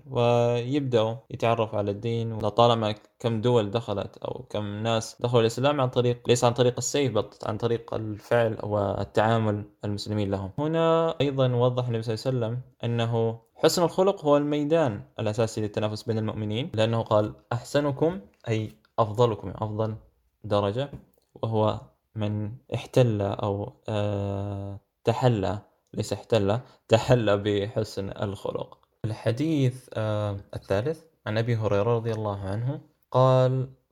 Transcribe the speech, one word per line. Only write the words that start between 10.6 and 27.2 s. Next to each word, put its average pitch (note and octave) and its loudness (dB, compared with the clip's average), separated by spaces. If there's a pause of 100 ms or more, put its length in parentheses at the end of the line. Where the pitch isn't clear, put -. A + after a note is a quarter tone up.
أيضًا C3+ 2
وضح B2 2
النبي A2+ -2
صلى A2+ -4
الله B2 -2
عليه A#2 -4
وسلم B2+ -6 (220)
أنه A#2 0 (160)
حسن E3 2
الخلق F#3 2
هو C#3+ 6
الميدان D3 0 (180)
الأساسي A2 -2
للتنافس G#2+ -4
بين A2 -2
المؤمنين، G#2+ -4
لأنه A2+ 2
قال: G#2+ 2 (200)
"أحسنكم"، D3 -2 (280)
أي A2 -2 (280)
أفضلكم، G#2+ 0
أفضل G#2+ -4 (480)
درجة، G#2 0 (420)
وهو G#2+ 0 (340)
من G#2 -4 (220)
احتل A#2+ 2
أو، G2+ -4 (160)
آه، G2+ -4 (240)
تحلى، G#2+ 2 (340)
ليس G#2+ -6
احتل، G#2 0 (280)
تحلى A2 4